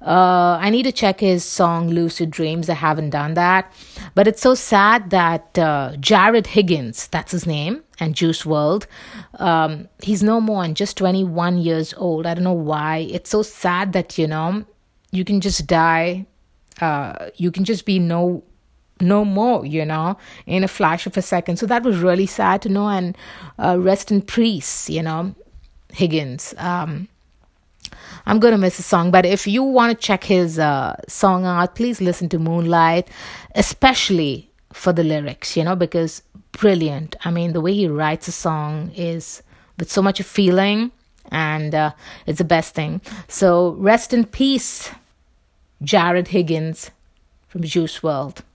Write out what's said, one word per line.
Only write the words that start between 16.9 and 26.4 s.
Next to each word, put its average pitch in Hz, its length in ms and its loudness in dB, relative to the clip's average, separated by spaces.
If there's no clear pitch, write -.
you 170 140 0
can 180 120 -2
just 196 220 -2
be 190 140 2
no, 175 440 0
no 202 240 4
more, 208 420 0
you 151 200 -2
know, 156 320 -2
in 190 200 0
a - 20 -2
flash 170 400 0
of - 80 -8
a 190 60 0
second. 175 340 -2
So 214 120 -4
that 240 160 0
was 214 160 0
really 180 260 2
sad 190 380 0
to 208 60 -4
know, 202 200 0
and, 185 280 -4
uh, 180 220 0
rest 190 320 0
in 196 100 2
peace, 214 680 -2
you 160 120 -4
know, 165 320 -6
Higgins. 151 640 -4